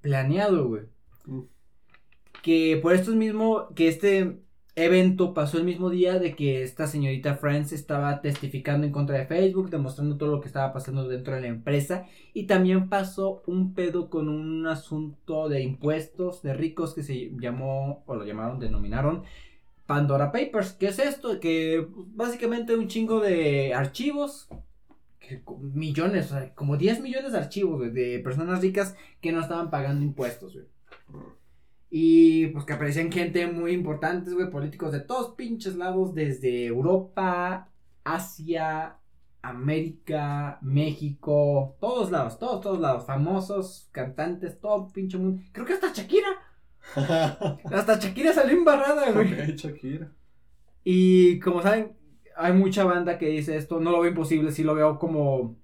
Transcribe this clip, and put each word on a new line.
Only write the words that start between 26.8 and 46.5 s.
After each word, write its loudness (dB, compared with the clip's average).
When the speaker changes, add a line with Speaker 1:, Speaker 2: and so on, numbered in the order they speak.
Speaker 1:
millones -6
de -2
archivos, -2
güey, -4
de -2
personas -2
ricas 0
que -2
no -2
estaban -4
pagando -2
impuestos, -6
güey. -18
Speaker 2:
Mm. -18
Speaker 1:
Y, 8
pues, -6
que -6
aparecían -2
gente 0
muy -4
importantes, -4
güey, -2
políticos -6
de -4
todos -6
pinches -8
lados, -2
desde -2
Europa, -2
Asia, -4
América, -4
México, 2
todos 0
lados, -2
todos, -4
todos -2
lados, 0
famosos, -2
cantantes, -6
todo -2
pinche -4
mundo. 0
Creo -10
que 0
hasta -2
Shakira. 2